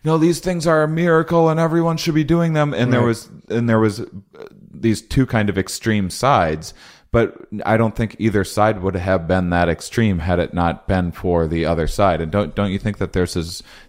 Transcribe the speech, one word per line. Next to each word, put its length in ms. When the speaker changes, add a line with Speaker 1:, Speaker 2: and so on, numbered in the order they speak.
Speaker 1:
"No, 140
these 220
things 260
are 160
a 60
miracle 600
and 100
everyone 380
should 180
be 100
doing 280
them." 220
And 180
there 80
Speaker 2:
Right. 60
Speaker 1:
was, 220
and 200
there 120
was, 200
uh, 60
these 320
two 240
kind 220
of 100
extreme 520
sides. 640
But 240
I 100
don't 180
think 240
either 240
side 400
would 140
have 320
been 220
that 180
extreme 520
had 180
it 160
not 340
been 240
for 340
the 200
other 200
side. 360
And 100
don't, 220
don't 160
you 80
think 180
that 160
there's 220
this, 280